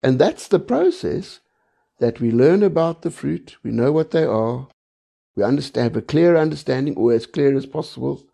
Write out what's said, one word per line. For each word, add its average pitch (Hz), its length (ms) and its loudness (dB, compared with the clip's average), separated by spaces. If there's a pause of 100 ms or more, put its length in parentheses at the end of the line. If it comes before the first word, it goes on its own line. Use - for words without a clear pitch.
And 131 160 2
that's 190 280 0
the 196 120 2
process 247 800 -4 (580)
that 117 220 -2
we 117 100 0
learn 151 320 4
about 165 380 0
the 170 100 -6
fruit. - 520 -8
We 113 80 -8
know 117 220 0
what 156 180 0
they 160 140 0
are. 117 440 -2 (680)
We 104 60 -2
understand, 123 420 -2
have 113 120 -2
a 110 60 -4
clear 170 340 2
understanding, 151 600 -2
or 117 180 2
as 117 100 0
clear 139 320 0
as 131 80 -4
possible. 135 680 -8